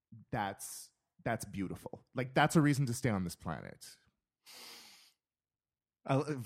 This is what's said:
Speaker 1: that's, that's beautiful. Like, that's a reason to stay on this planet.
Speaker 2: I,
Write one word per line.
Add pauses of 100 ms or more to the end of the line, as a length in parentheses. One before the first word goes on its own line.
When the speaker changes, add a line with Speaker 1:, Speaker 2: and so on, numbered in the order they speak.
(320)
Speaker 1:
that's, (360)
that's
beautiful. (140)
Like,
that's
a
reason
to
stay
on
this
planet. (2250)
Speaker 2:
I, (300)